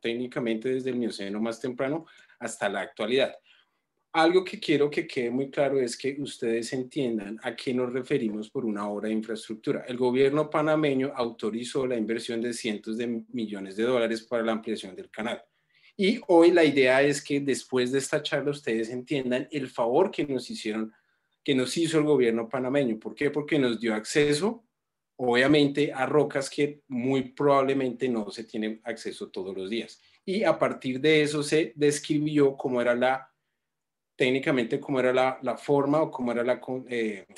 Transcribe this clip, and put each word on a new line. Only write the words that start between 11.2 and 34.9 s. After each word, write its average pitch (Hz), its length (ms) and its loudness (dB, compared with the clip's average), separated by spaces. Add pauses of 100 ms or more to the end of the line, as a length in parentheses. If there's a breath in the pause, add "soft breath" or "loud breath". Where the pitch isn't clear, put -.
la 127 100 -2
inversión 113 440 -4
de 120 120 -4
cientos 110 460 -6
de 120 300 -4
millones 101 480 -8
de 113 80 0
dólares 117 380 0
para 120 200 -4
la 113 100 0
ampliación 104 440 -6
del 95 140 -16
canal. 107 340 -8 (520 soft breath)
Y 196 220 2 (100)
hoy 170 220 10
la 175 140 6
idea 135 380 6
es 143 200 2
que 143 180 -2
después 127 520 0
de 139 60 2
esta 147 240 -2
charla 143 300 -2
ustedes 113 360 -2
entiendan 127 640 -2
el 135 180 -6
favor 131 420 2
que 156 160 -4
nos 131 220 -4
hicieron, 110 460 -6 (500 soft breath)
que 139 100 2
nos 127 220 0
hizo 160 220 2
el 147 60 4
gobierno 117 440 2
panameño. 127 500 0
¿Por 107 160 -12
qué? 143 160 -2
Porque 147 280 -2
nos 120 200 2
dio 110 160 -2
acceso, 147 680 0 (520)
obviamente, 139 760 4
a 131 140 -2
rocas 143 420 2
que 143 400 -2
muy 131 440 -2
probablemente 135 760 2
no 110 220 -2
se 113 140 -12
tiene 110 400 -6
acceso - 440 -10
todos 95 260 -8
los 92 140 -8
días. - 320 -8 (240 soft breath)
Y 196 180 -2
a 160 160 2
partir 127 420 -2
de 151 200 6
eso 147 220 0
se 156 340 0
describió 147 800 2
cómo 123 240 -2
era 120 140 4
la, 127 360 0 (840)
técnicamente, 135 640 2
cómo 131 200 -2